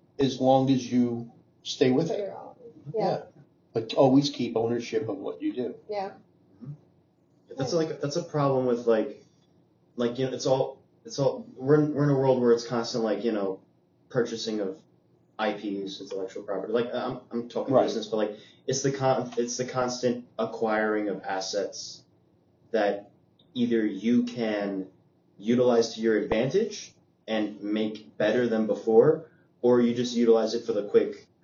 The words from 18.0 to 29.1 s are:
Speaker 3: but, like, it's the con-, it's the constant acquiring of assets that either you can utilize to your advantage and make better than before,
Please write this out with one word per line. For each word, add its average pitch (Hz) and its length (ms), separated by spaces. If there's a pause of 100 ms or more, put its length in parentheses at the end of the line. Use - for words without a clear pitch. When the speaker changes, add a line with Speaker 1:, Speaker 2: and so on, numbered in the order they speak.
Speaker 3:
but, 110 100
like, - 180 (300)
it's - 160
the 135 100
con-, 131 460
it's 120 180
the 127 80
constant 123 600 (120)
acquiring 107 680
of 90 160
assets 95 800 (680)
that 101 380 (440)
either 117 320
you 113 380
can 101 600 (520)
utilize 117 560
to 110 80
your 110 160
advantage 139 760 (340)
and 107 360
make 107 560
better 117 300
than 110 180
before, 113 640 (320)